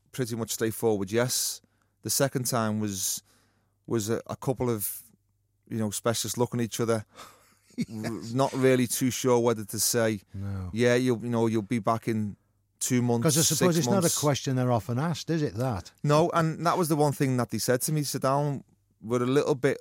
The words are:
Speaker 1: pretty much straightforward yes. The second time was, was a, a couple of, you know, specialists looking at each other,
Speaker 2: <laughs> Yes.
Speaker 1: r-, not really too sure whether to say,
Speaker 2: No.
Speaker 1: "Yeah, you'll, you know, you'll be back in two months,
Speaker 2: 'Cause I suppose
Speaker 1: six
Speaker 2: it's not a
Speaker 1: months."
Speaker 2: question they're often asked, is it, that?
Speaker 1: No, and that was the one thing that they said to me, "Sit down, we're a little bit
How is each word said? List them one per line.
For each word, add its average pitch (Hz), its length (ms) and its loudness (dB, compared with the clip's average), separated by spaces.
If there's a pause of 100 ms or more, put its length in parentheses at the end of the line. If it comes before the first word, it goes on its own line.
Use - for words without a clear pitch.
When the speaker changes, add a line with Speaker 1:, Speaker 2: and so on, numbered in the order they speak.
(120)
Speaker 1:
pretty 120 240 -4
much 113 160 -4
straightforward 107 600 0
yes. 120 500 -2 (420)
The 107 60 -6
second 135 340 0
time 110 360 0
was, 101 440 -4 (640)
was 110 220 -2
a, 113 180 -2
a - 80 -6
couple 123 340 -2
of, 107 320 -4 (680)
you 117 80 -6
know, 110 120 -2
specialists - 480 -2
looking 120 220 0
at 117 60 -2
each - 140 -6
other, 113 260 0 (400)
Speaker 2:
<laughs> - 320 -20
Yes. 110 280 -6
Speaker 1:
r-, 113 300 -6
not 135 180 2
really 127 340 4
too 131 220 -2
sure 123 300 2
whether 117 260 2
to 107 140 -8
say, 113 420 2 (120)
Speaker 2:
No. 98 380 -8
Speaker 1:
"Yeah, 120 240 4
you'll, 123 280 2
you 120 60 -4
know, 117 180 2
you'll 113 140 0
be 117 180 -2
back 113 280 -2
in 110 280 -2 (460)
two 123 200 2
months, 120 220 2
Speaker 2:
'Cause 147 140 4
I 165 40 4
suppose 160 340 2
Speaker 1:
six 160 100 2
Speaker 2:
it's - 20 -2
not 120 120 4
a - 20 2
Speaker 1:
months." - 160 2
Speaker 2:
question 143 400 0
they're 127 140 2
often 120 280 0
asked, 160 300 -4
is 160 140 0
it, 143 120 -2
that? 113 360 -4 (120)
Speaker 1:
No, 156 300 4
and 160 320 0
that 156 120 2
was 175 120 0
the 156 80 2
one 147 160 4
thing 131 240 0
that 120 140 0
they 110 80 -2
said 127 240 2
to 151 100 -2
me, 151 100 0
"Sit 131 200 -4
down, 143 420 0 (360)
we're 123 220 0
a - 20 0
little 135 300 2
bit 127 260 0